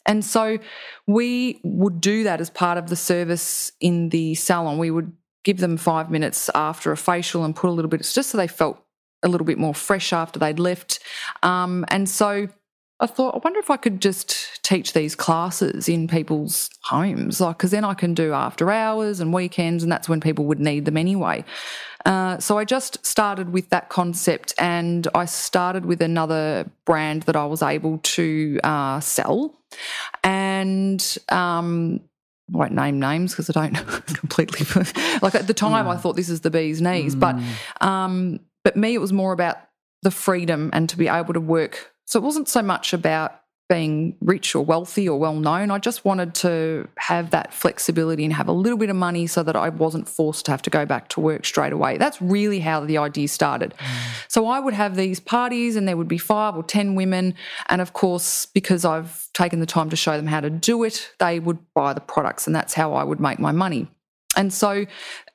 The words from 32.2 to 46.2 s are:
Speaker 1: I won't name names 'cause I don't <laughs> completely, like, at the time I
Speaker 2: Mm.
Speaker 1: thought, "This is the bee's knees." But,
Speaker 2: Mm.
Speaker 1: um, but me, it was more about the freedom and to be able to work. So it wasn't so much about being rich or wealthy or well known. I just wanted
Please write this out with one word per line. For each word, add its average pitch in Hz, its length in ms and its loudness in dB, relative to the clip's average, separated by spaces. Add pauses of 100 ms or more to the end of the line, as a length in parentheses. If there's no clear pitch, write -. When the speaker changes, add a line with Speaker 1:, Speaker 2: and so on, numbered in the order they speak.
Speaker 1:
I 165 40 -2
won't 156 160 0
name 139 260 0
names 156 340 0
'cause - 160 -4
I 160 40 0
don't 156 200 0
<laughs> - 440 -6
completely, - 480 -2 (560)
like, 190 140 4
at - 120 0
the 220 60 4
time 214 340 2
I 180 80 0
Speaker 2:
Mm. 175 60 -8
Speaker 1:
thought, 175 140 0
"This 175 140 -2
is 165 120 -4
the 165 100 0
bee's 160 300 0
knees." 170 340 0
But, 135 220 2
Speaker 2:
Mm. 120 500 -4
Speaker 1:
um, 185 520 0 (240)
but - 120 4
me, 220 180 2
it 226 80 0
was 190 120 0
more 190 200 2
about 175 240 0 (460)
the 190 80 4
freedom 170 600 0
and 160 160 2
to 170 80 -10
be 170 100 2
able 170 260 0
to 170 80 -2
work. 160 500 -2 (140)
So - 140 0
it 190 40 0
wasn't 294 260 -2
so 240 120 2
much 196 320 -2
about 156 460 -2 (300)
being 160 500 0
rich - 360 0
or 143 80 0
wealthy 175 440 0
or 151 100 0
well 156 180 0
known. 165 360 0
I 202 80 -2
just 233 240 -4
wanted 185 320 0